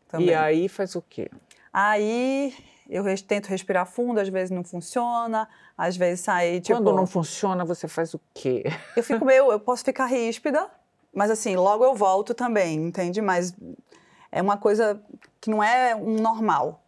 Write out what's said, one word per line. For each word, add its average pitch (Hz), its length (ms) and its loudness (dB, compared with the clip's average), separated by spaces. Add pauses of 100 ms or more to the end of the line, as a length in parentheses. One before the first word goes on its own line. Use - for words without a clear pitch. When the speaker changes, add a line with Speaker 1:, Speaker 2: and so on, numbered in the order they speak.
Speaker 1:
também. 170 200 0
Speaker 2:
E 165 60 4
aí 160 340 2
faz 190 260 -6
o 175 80 -8
quê? - 280 -12 (420)
Speaker 1:
Aí 233 840 0 (360)
eu 185 120 -4
res-, 190 200 -2
tento 208 240 -4
respirar 185 400 -2
fundo, 240 340 -2
às 196 80 0
vezes 185 220 -4
não 180 120 -4
funciona, 226 840 -4 (280)
às 175 200 -2
vezes 180 240 0
sai, 175 400 0
tipo 226 180 0
Speaker 2:
Quando 208 160 4
não 185 120 2
funciona, 180 580 -2
você 165 240 -6
faz 165 260 -6
o 156 60 -10 (140)
quê? 127 300 -2 (320)
Speaker 1:
Eu 233 60 2
fico 233 220 -2
meio, 262 260 6
eu 214 80 2
posso 240 260 -4
ficar 262 220 -2
ríspida, 254 600 -2 (460)
mas 202 160 2
assim, 214 260 -2
logo 208 280 4
eu 262 100 6
volto 202 400 2
também, 208 420 0
entende? 175 460 -4
Mas 180 320 -2 (760)
é - 120 -2
uma 202 140 0
coisa 208 440 2 (400)
que - 100 -8
não 214 120 0
é 240 320 2
um 220 220 -2
normal, 220 720 0